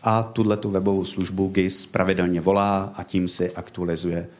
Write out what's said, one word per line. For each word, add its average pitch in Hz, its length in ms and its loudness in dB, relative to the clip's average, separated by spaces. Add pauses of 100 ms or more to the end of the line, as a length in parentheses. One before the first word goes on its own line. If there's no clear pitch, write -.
a 113 200 2
tuhle 107 340 2
tu 101 140 -4
webovou 98 340 2
službu 95 420 -2
gis 95 380 0
pravidelně 90 560 0
volá 98 540 2
a 98 80 -12
tím 90 240 0
si 90 240 -2
aktualizuje 85 760 -4 (120)